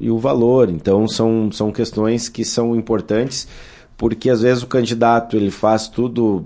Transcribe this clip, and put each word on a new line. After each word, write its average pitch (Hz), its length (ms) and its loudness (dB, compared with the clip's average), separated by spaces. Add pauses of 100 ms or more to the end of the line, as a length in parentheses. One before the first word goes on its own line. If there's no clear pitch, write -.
e 113 100 -2
o 117 60 0
valor. 123 540 2
Então, 98 360 2
são, 113 460 0
são 107 180 -4
questões 113 600 -2
que 113 160 -6
são 117 280 -2
importantes, 113 720 -2 (520)
porque 113 320 0
às 117 100 2
vezes 123 220 2
o 123 60 -12
candidato, 117 680 0
ele 101 140 0
faz 107 360 0
tudo 117 600 -2